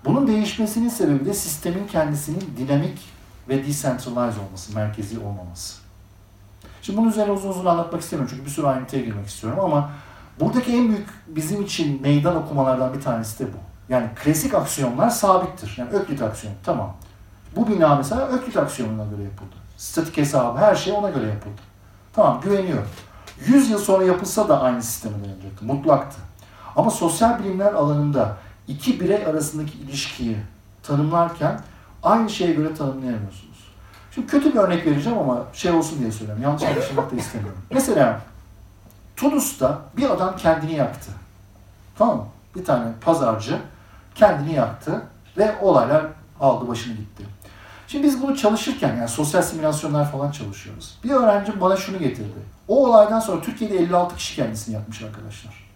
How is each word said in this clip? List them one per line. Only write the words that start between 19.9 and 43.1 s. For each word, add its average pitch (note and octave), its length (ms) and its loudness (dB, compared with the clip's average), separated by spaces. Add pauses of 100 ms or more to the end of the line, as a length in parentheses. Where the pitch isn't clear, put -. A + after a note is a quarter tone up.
hesabı, C#3+ 420 2
her G3+ 160 8
şey - 180 -2
ona G3+ 180 0
göre A2+ 160 -2
yapıldı. - 340 -8 (520)
Tamam, - 280 4
güveniyorum. F#3 480 0 (580)
Yüz B3 240 8
yıl G3+ 80 2
sonra F#3+ 260 4
yapılsa F#3 440 2
da C3+ 140 6
aynı A#2+ 200 2
sisteme G#2+ 320 -8 (100)
dayanacaktı, G2 400 -14
mutlaktı. C#3+ 540 2 (580)
Ama A3 140 4
sosyal A3+ 480 2
bilimler G3 340 0
alanında D3 640 0 (320)
iki - 320 -2
birey F3+ 260 2
arasındaki D3+ 520 -4
ilişkiyi C3+ 580 -6 (460)
tanımlarken E3 760 0 (420)
aynı G#3+ 280 4
şeye E3+ 220 0
göre D3+ 220 0
tanımlayamıyorsunuz. B2+ 1000 -8 (360)
Şimdi - 160 -6
kötü C#4+ 280 4
bir A3+ 40 4
örnek F3+ 280 4
vereceğim F3 320 2
ama B2 340 0
şey - 180 -2
olsun D#3 280 2
diye A2+ 140 -2
söylüyorum. G#2+ 300 -8
Yanlış D3 200 0
anlaşılmak C#3+ 500 -2
da B2 40 -4
istemiyorum. G#2 440 -8 (100)
Mesela D#3+ 500 2 (960)
Tunus'ta A#3+ 640 0 (140)
bir C4 140 2
adam F#3 260 0
kendini D#3+ 380 0
yaktı. - 360 -4 (880)
Tamam G#3+ 180 4
mı? G#2+ 80 -6 (320)
Bir F3+ 80 -10
tane A#2 360 0
pazarcı B2 580 0 (560)